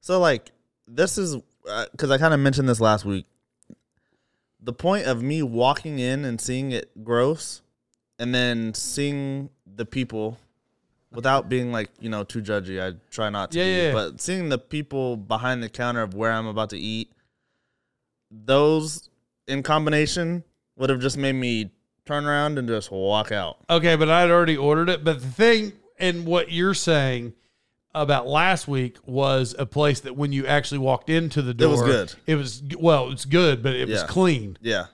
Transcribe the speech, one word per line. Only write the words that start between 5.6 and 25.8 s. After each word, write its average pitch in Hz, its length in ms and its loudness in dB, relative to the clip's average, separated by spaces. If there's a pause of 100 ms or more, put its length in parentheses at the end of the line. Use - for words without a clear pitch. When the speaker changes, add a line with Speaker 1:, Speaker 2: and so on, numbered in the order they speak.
Speaker 1:
in 131 240 -2
and 117 160 -6
seeing 131 320 -4
it 110 320 -8
gross, 120 580 0 (560)
and 120 160 -4
then 120 400 0
seeing 139 760 -6 (160)
the 101 200 -10
people, 113 520 -6 (760)
without 131 380 0
being, 123 240 -2
like, 110 160 -4 (100)
you 113 100 -10
know, 107 140 -4
too 110 180 -8
judgy, 95 400 -4
I 92 160 -6 (140)
try 107 180 -4
not 101 220 -4
to 165 80 -2
Speaker 2:
Yeah, 180 60 0
Speaker 1:
be, 190 60 0
Speaker 2:
yeah, 175 160 0
yeah. 143 60 0
Speaker 1:
but 92 280 -2
seeing 180 280 -4
the 135 80 0
people 135 600 -6
behind 113 440 -2
the 113 80 -8
counter 120 320 -4
of 98 120 -6
where 113 180 -2
I'm 113 160 -2
about 107 240 -4
to 101 80 -10
eat, 110 320 -8 (1200)
those 147 760 0 (380)
in 135 160 -4
combination 156 800 0 (320)
would 131 140 -2
have 131 100 2
just 131 180 -2
made 135 160 -2
me 117 380 -2 (340)
turn 147 200 -4
around 147 320 0
and 127 100 -4
just 110 240 -4
walk 101 400 0
out. 92 260 -6 (120)
Speaker 2:
Okay, 165 260 4
but 156 140 4
I'd 170 220 6
already 170 260 6
ordered 151 320 2
it. 160 140 -2
But 151 180 0
the 131 60 -6
thing 214 460 4 (260)